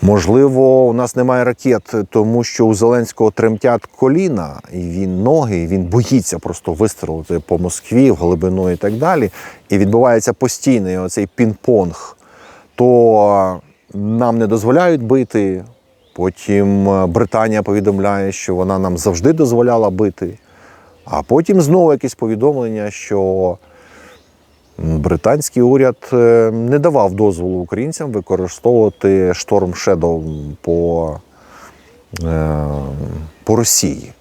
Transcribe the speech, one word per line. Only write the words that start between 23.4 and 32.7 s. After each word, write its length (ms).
британський 840
уряд, 340
е, 400
не 260
давав 340
дозволу 460
українцям 520
використовувати 1160
Storm 440
Shadow 500
по, 580
е, 420